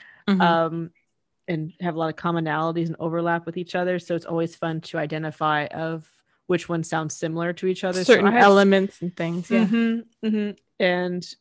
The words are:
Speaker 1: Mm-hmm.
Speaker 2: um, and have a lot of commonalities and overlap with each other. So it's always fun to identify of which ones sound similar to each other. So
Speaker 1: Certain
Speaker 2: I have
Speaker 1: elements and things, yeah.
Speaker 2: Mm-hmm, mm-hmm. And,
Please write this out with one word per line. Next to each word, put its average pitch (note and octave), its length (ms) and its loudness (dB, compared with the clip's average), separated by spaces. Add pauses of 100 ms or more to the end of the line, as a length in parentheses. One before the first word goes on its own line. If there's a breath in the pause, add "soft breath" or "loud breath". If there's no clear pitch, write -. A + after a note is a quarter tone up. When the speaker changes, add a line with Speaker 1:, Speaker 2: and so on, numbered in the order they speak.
(280 soft breath)
Speaker 1:
Mm-hmm. F#3+ 140 2
Speaker 2:
um, E3 500 0 (560)
and D#3+ 320 -4
have F3 160 -4
a - 20 -6
lot D#3+ 120 -2
of D#3 80 -8
commonalities E3 720 -2
and E3 120 -8
overlap E3+ 460 -2
with E3 120 -10
each F3 160 -8
other. F3+ 260 -2
So F3 160 -4
it's E3 100 -6
always E3 300 -4
fun E3 260 -4
to - 160 -10
identify D#3 680 -2
of D#3+ 400 -8 (380)
which F3 220 -2
ones E3 220 -4
sound D#3+ 220 -4
similar E3+ 420 -4
to F#3+ 140 -6
each F#3 160 -2
other. F#3 200 -2
So A#3 100 6
Speaker 1:
Certain G3+ 140 6
Speaker 2:
I G#3 40 6
have A#3+ 120 4
Speaker 1:
elements G3 600 6
and F3+ 120 -8
things, E3+ 360 -6
yeah. A3+ 140 4
Speaker 2:
Mm-hmm, A3+ 600 -2
mm-hmm. G#3 240 -2 (320)
And, F3+ 580 -2